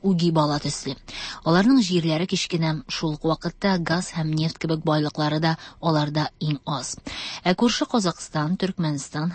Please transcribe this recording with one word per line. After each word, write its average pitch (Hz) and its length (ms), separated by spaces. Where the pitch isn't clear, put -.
үги 170 260
бала 147 240
төсле. - 380
Аларның 202 400
җирләре 165 400
кечкенә, 165 460
шул 156 240
ук - 140
вакытта 180 500
газ 170 380
һәм 156 180
нефть 156 240
кебек 160 240
байлыклары 151 560
да 165 160
аларда 151 480
иң 151 240
аз. 131 320
Ә 180 100
күрше 240 320
Казакъстан, 170 720
Төркмәнстан 156 760